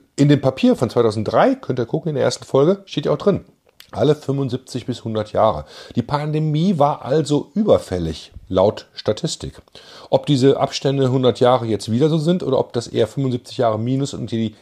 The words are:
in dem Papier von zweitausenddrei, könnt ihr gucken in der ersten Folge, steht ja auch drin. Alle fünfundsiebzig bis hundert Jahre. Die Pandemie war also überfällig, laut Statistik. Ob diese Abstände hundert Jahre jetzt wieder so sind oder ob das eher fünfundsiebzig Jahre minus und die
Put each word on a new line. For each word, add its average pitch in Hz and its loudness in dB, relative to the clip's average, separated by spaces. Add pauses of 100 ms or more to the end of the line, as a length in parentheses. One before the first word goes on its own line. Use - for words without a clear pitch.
(160)
in 143 4
dem 147 6
Papier 220 2
von 113 -2
zweitausenddrei, 113 2
könnt 127 -6
ihr 120 -2
gucken 156 -6
in 147 -4
der 117 0
ersten - -2
Folge, 175 2
steht 143 -6
ja 143 0
auch 147 0
drin. 170 -2 (500)
Alle 139 2
fünfundsiebzig 135 -6
bis - -8
hundert 110 -6
Jahre. 98 2 (300)
Die 123 0
Pandemie 156 0
war 147 0
also 135 0
überfällig, 92 0 (160)
laut 92 0
Statistik. - -6 (480)
Ob - 0
diese 135 4
Abstände 135 0
hundert 127 2
Jahre 123 4
jetzt 107 -4
wieder 131 2
so 160 0
sind 160 0
oder 131 0
ob - -2
das 120 -4
eher 117 0
fünfundsiebzig 127 -6
Jahre 113 0
minus 135 -2
und 120 -8
die 113 -2